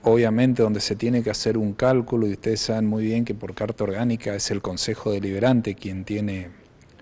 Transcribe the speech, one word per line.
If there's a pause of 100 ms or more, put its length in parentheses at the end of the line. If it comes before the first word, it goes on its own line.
obviamente
donde
se
tiene
que
hacer
un
cálculo,
y
ustedes
saben
muy
bien
que
por
carta
orgánica
es
el
Consejo
Deliberante
quien
tiene, (520)